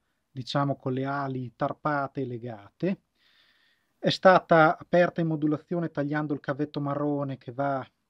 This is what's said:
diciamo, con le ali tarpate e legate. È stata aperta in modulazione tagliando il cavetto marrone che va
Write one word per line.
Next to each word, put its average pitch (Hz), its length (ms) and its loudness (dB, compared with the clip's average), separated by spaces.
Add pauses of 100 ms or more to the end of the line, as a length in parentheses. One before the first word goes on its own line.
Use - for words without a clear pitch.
(300)
diciamo, 139 460 -2
con 131 160 -6
le 131 120 -2
ali 135 520 -6
tarpate 143 640 -4
e 131 60 -4
legate. 120 760 -6 (1000)
È - 100 -2
stata 170 720 6
aperta 175 420 2
in 165 60 0
modulazione 156 640 -2
tagliando 151 420 -4
il 139 60 -4
cavetto 147 420 -6
marrone 143 580 -4
che - 120 -16
va 135 340 -4 (260)